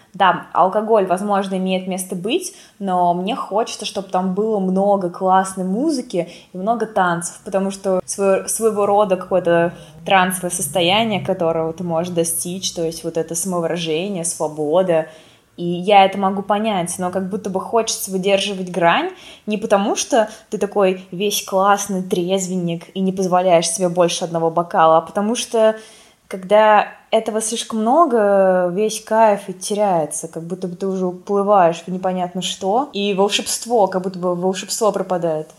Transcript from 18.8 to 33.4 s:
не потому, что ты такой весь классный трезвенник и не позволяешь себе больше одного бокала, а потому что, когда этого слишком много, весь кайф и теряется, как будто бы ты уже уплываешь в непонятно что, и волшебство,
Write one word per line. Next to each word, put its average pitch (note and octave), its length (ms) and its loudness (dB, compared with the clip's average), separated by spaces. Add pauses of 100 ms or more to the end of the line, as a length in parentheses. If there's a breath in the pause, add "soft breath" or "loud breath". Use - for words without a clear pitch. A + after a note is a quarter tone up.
не G#3 120 -2
потому, G#3 380 0
что A3 340 0 (200 loud breath)
ты G#3+ 60 -4
такой F#3+ 560 0
весь G3+ 320 -4
классный G3 580 0
трезвенник F3+ 840 -2 (100)
и G3 60 -4
не F#3+ 120 2
позволяешь F3+ 560 4
себе F3+ 220 -2
больше F3 340 2
одного E3 260 0
бокала, E3 460 4
а E3 60 6
потому G3+ 320 -4
что, A3 420 2 (500 loud breath)
когда G#3 600 4 (220)
этого A3 320 0
слишком A3 380 -6
много, G3+ 960 4
весь G#3+ 300 -2
кайф A3 440 4
и F#3 40 -10
теряется, F3+ 720 -2
как E3 180 -10
будто F#3 240 -8
бы F3 80 -10
ты G3 100 -6
уже F#3+ 180 -2
уплываешь F3+ 840 2
в - 40 -10
непонятно F#3 500 -4
что, G#3 540 -2
и G3+ 180 -2
волшебство, G#3 760 0